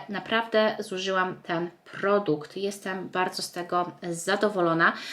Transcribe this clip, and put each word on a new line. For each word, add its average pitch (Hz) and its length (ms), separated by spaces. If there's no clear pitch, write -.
naprawdę 220 680
zużyłam 185 640
ten 170 260
produkt. 196 680
Jestem 190 520
bardzo 185 320
z - 100
tego 175 400
zadowolona, 185 840